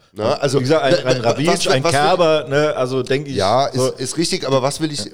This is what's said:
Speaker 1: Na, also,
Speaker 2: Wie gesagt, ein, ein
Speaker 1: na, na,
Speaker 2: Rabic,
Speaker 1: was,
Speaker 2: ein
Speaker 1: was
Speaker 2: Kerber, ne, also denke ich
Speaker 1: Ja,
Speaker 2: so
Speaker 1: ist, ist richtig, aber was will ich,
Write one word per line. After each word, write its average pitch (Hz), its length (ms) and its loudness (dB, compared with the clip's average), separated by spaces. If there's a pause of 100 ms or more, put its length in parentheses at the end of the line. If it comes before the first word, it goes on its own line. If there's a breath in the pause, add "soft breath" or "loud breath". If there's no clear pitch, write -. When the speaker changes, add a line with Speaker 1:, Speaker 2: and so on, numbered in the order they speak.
(140 soft breath)
Speaker 1:
Na, 107 220 -2
also, 143 220 0
Speaker 2:
Wie 131 40 2
gesagt, 143 200 2
ein, 131 120 4
ein - 100 -2
Speaker 1:
na, 131 140 0
na, 117 140 0
Speaker 2:
Rabic, 147 160 0
Speaker 1:
was, 175 200 0
Speaker 2:
ein 135 160 2
Speaker 1:
was 170 60 2
Speaker 2:
Kerber, 156 580 2
ne, 147 260 0
also 127 280 -2
denke 139 260 -2
ich 135 80 -6
Speaker 1:
Ja, 113 340 2
Speaker 2:
so 131 180 0
Speaker 1:
ist, - 120 -6
ist 131 160 -6
richtig, 165 300 -2
aber 135 160 2
was 143 180 -4
will 156 100 -2
ich, 107 240 -8